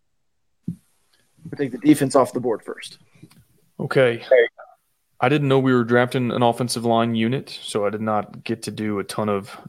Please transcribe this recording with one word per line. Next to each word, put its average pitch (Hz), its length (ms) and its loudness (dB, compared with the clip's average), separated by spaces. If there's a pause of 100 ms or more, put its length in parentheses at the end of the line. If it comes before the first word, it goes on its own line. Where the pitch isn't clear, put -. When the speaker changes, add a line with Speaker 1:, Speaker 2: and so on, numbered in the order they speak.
(680)
Speaker 1:
I'll - 920 -18
take 135 140 -4
the 123 60 -8
defense 143 380 2
off 123 160 2
the 131 80 -4
board 113 220 -4
first. - 360 -16 (800)
Speaker 2:
Okay. 123 440 2 (960)
I 123 80 4
didn't 143 200 2
know 135 100 6
we 131 140 2
were 123 120 4
drafting 123 480 0
an 120 100 0
offensive 117 420 0
line 117 300 2
unit, 113 340 -2 (140)
so 104 240 -4
I 101 40 0
did 107 100 -6
not 107 440 -4
get 113 200 -6
to 110 60 -8
do 104 280 -4
a 95 60 -4
ton 107 240 -6
of 101 280 -4 (120)